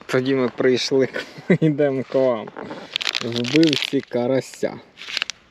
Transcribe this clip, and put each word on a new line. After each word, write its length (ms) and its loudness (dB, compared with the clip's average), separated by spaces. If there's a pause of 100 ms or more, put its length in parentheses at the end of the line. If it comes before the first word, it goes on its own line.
Тоді 300 0
ми 140 0
прийшли, 600 2 (220)
<laughs> 180 -12
йдемо 600 2
к 80 2
вам. 300 0 (760)
Вбивці 760 2
карася. 800 -2 (720)